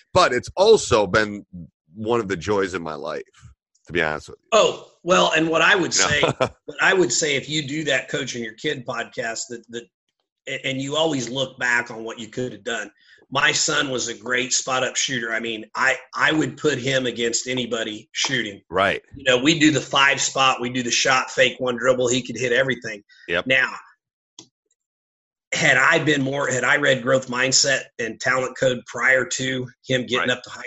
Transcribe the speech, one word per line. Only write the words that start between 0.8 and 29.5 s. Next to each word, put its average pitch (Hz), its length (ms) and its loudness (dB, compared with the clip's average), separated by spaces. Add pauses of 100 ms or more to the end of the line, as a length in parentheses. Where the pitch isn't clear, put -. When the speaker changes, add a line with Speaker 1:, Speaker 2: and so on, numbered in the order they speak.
Speaker 1:
been 104 380 0 (500)
one 110 240 0
of 104 80 -2
the 95 100 -2
joys 95 360 0
of 90 80 -6
my 80 140 -8
life, 73 280 -8 (640)
to - 60 -12
be 85 80 2
honest 76 260 -2
with - 140 -20
you. - 100 -20
Speaker 2:
Oh, 190 400 2 (120)
well, 180 300 4
and 160 140 2
what 160 140 2
I 185 140 4
would 156 200 0
Speaker 1:
You 95 60 2
know? 95 80 2
Speaker 2:
say, 143 120 0
Speaker 1:
<laughs> - 440 0
Speaker 2:
what - 160 -14
I 175 120 4
would 180 200 2
say, 147 240 0
if 123 100 -6
you 156 180 -4
do 151 200 -6
that 131 240 -2
Coaching 127 340 -6
Your 110 120 -10
Kid 139 300 -6
podcast 117 640 -8
that, 117 200 -14
that, 117 140 -12 (640)
a-, 135 180 -8
and 131 160 -4
you 139 140 -6
always 147 340 0
look 131 300 -4
back 120 320 0
on 113 120 -12
what 113 140 -10
you 110 100 -12
could 123 240 -6
have 101 120 -18
done. 107 260 -6 (400)
My 143 240 2
son 147 380 0
was 117 180 -4
a 113 80 -8
great 123 340 -2
spot 131 320 -2
up 123 140 -2
shooter. 117 360 -2
I 110 60 -4
mean, 113 240 -6 (120)
I, 127 200 2 (200)
I 139 180 2
would 151 240 0
put 143 220 0
him 131 260 0
against 117 420 -2
anybody 113 640 -6
shooting. 107 580 -4
Speaker 1:
Right. 92 320 0 (140)
Speaker 2:
You - 80 -18
know, 127 140 4
we 151 220 2
do 151 120 6
the 131 80 0
five 135 400 2
spot, 131 400 2
we 120 100 -4
do 127 140 -2
the 117 80 -4
shot 131 400 2
fake, 127 280 2
one 123 180 -2
dribble. 127 320 2
He 123 140 0
could 117 140 -10
hit 123 140 -2
everything. 120 520 -2 (260)
Speaker 1:
Yep. 87 180 0
Speaker 2:
Now, 131 240 2 (1800)
had 147 240 2
I 156 260 4
been 143 180 2
more, 135 280 -2
had 127 140 0
I 143 140 4
read 135 260 2
Growth 131 240 2
Mindset 131 560 2 (160)
and 113 200 -6
Talent 127 380 0
Code 127 300 2
prior 127 380 2
to 131 420 -4 (200)